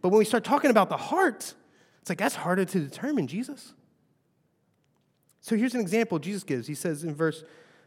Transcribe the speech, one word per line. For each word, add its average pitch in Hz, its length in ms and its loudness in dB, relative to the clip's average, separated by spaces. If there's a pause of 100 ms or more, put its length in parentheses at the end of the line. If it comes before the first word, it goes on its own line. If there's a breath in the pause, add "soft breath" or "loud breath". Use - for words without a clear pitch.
But 180 80 2
when 202 80 6
we 214 80 8
start 220 180 0
talking 285 280 4
about 208 180 6
the 156 80 -4
heart, - 560 0 (480 soft breath)
it's - 80 -10
like, 175 80 -4
"That's 214 180 0
harder 185 300 0
to 185 140 -2
determine, 175 480 -2
Jesus." 240 460 -10 (1700)
So 233 80 0
here's 226 180 0
an 247 60 -2
example 214 400 0
Jesus 190 240 -6
gives. 120 240 -4
He 147 80 -8
says 156 300 -6
in 156 100 -6
verse 156 300 -2 (420 soft breath)